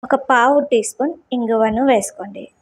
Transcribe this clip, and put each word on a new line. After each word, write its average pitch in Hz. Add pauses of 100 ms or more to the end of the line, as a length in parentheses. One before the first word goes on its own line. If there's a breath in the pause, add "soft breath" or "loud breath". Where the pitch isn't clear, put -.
ఒక 262 (140)
పావు 262 (120)
టీ 233
స్పూన్ 277 (180)
ఇంగువను 226
వేసుకోండి. 196 (180)